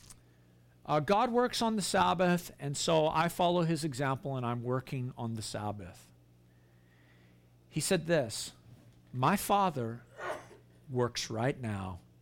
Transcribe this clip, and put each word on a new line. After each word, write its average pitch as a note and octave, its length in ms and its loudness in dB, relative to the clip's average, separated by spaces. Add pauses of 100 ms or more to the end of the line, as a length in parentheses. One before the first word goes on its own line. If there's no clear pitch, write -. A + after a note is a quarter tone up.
(840)
uh, D3+ 160 2
"God G#3 320 4
works A#3+ 300 0
on A3 140 2
the G3 60 0
Sabbath, F3+ 800 2
and C#3+ 160 -4
so D#3+ 320 4
I D#3+ 220 2
follow F3 320 2
his D#3+ 220 0
example C3+ 520 -2
and B2+ 80 -4
I'm A#2+ 180 -2
working B2+ 540 -4
on A#2 160 -6
the A2 80 -6
Sabbath." G#2 680 -8 (1600)
He D#3 100 -4
said E3 260 2
this, D3 460 0 (600)
"My C3+ 220 4
Father C#3+ 680 0 (880)
works A#2+ 400 -2
right B2 280 -2
now, G2 420 -6 (220)